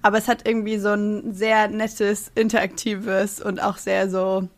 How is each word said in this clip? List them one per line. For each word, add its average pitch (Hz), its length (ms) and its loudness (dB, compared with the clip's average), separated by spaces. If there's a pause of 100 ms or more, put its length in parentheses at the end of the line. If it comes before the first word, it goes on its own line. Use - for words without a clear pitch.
Aber 214 160 4
es 220 120 0
hat 226 180 0
irgendwie 220 300 0
so 208 160 0
ein 208 400 -2
sehr 214 340 2
nettes, 208 680 -2
interaktives 208 1040 0
und 190 200 -4
auch - 160 0
sehr 190 320 0
so 190 380 0 (100)